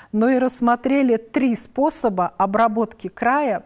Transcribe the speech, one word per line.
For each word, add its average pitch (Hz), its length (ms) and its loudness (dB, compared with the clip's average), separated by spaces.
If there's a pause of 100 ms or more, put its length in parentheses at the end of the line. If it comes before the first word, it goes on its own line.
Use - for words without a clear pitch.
(120)
но 220 180 2
и 262 80 2
рассмотрели 254 760 2
три 240 400 -2
способа 214 840 -2
обработки 214 720 0
края 240 580 -2